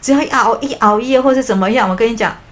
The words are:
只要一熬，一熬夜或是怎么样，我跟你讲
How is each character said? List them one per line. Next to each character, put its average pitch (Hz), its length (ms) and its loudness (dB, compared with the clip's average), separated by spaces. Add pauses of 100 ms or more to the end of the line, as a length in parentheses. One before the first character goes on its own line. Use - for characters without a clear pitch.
只 - 120 0
要 277 80 2
一 302 100 -4
熬， 226 300 0
一 277 140 -8
熬 208 240 2
夜 254 220 2
或 262 140 2
是 262 80 0
怎 220 140 0
么 190 140 0
样， 220 180 0
我 185 60 -2
跟 226 160 0
你 226 60 -6
讲 196 200 -4 (160)